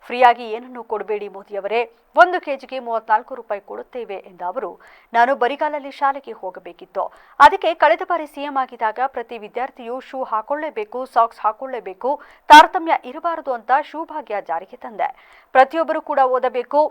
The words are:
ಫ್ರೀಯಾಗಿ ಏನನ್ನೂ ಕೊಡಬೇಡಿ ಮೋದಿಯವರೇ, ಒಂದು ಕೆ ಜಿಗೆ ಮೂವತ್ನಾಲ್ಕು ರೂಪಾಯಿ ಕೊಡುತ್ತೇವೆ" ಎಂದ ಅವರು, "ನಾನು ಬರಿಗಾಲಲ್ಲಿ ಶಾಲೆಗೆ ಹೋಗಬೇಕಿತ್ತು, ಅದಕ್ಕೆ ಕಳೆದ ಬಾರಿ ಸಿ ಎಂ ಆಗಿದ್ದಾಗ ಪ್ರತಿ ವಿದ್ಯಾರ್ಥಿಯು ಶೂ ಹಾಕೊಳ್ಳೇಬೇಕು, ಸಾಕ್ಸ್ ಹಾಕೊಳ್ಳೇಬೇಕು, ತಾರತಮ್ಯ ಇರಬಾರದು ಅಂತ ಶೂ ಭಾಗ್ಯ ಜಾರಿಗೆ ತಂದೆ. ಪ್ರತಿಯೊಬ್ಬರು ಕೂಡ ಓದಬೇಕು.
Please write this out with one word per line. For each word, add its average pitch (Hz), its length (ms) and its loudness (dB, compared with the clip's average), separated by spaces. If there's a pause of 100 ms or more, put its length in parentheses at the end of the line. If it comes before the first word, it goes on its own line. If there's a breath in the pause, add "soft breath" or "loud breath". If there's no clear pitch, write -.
ಫ್ರೀಯಾಗಿ 240 380 2 (120)
ಏನನ್ನೂ 247 260 -14 (100)
ಕೊಡಬೇಡಿ 208 440 -6
ಮೋದಿಯವರೇ, 202 440 -6 (400)
ಒಂದು 359 240 4
ಕೆ 277 120 -6
ಜಿಗೆ 262 300 -12
ಮೂವತ್ನಾಲ್ಕು 226 540 -2
ರೂಪಾಯಿ 208 200 -8 (100)
ಕೊಡುತ್ತೇವೆ" 214 480 -12 (120)
ಎಂದ 180 200 -16
ಅವರು, 214 200 -6 (460 soft breath)
"ನಾನು 240 260 4
ಬರಿಗಾಲಲ್ಲಿ 285 480 -4 (100)
ಶಾಲೆಗೆ 277 320 -2 (100)
ಹೋಗಬೇಕಿತ್ತು, 185 640 -10 (360 soft breath)
ಅದಕ್ಕೆ 330 420 6
ಕಳೆದ 339 280 4
ಬಾರಿ 320 160 -2
ಸಿ 285 220 -12
ಎಂ 277 140 -6
ಆಗಿದ್ದಾಗ 233 360 -4 (180)
ಪ್ರತಿ 233 280 -10
ವಿದ್ಯಾರ್ಥಿಯು 240 640 -10
ಶೂ 262 140 -8 (100)
ಹಾಕೊಳ್ಳೇಬೇಕು, 247 720 -6 (100)
ಸಾಕ್ಸ್ 233 300 2
ಹಾಕೊಳ್ಳೇಬೇಕು, 220 680 -6 (420 loud breath)
ತಾರತಮ್ಯ 320 520 8
ಇರಬಾರದು 311 540 -6
ಅಂತ 220 120 -8 (200)
ಶೂ 311 140 -10
ಭಾಗ್ಯ 269 460 -10
ಜಾರಿಗೆ 175 260 -8
ತಂದೆ. 214 340 -6 (420 soft breath)
ಪ್ರತಿಯೊಬ್ಬರು 302 580 2
ಕೂಡ 277 100 0 (160)
ಓದಬೇಕು. 247 540 0